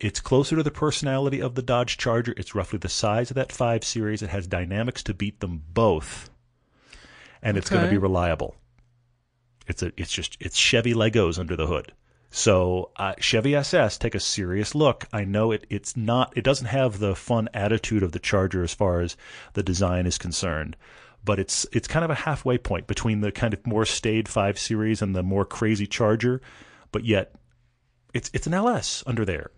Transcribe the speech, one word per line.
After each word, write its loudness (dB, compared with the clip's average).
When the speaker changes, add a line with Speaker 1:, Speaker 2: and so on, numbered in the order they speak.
Speaker 1:
it's -2
closer 2
to 2
the -2
personality 0
of -4
the -2
Dodge 0
Charger. 0
It's -10
roughly -2
the -6
size 0
of -8
that -2
five 0
Series. -2
It -6
has -4
dynamics -4
to -4
beat -6
them -6
both. 0
And 2
it's -2
gonna 4
Speaker 2:
Okay. 2
Speaker 1:
be 6
reliable. 0
It's -6
a, -4
it's -8
just, -6
it's -8
Chevy 4
Legos 4
under -4
the 0
hood. -4
So, 2
uh, -4
Chevy 2
S 2
S, 4
take -2
a -2
serious -2
look. 2
I -2
know 2
it, -4
it's -6
not, 0
it 0
doesn't 2
have 0
the 0
fun 0
attitude 0
of 2
the -4
Charger 0
as -2
far 2
as -4
the -2
design 2
is 0
concerned, -4
but 0
it's, -2
it's 0
kind 0
of 0
a 0
halfway 0
point -4
between 0
the 0
kind -2
of -6
more 2
staid 0
five 0
Series 0
and 0
the 0
more 2
crazy 0
Charger, 2
but -4
yet 2
it's, -6
it's -4
an 0
L 2
S -2
under -2
there, -4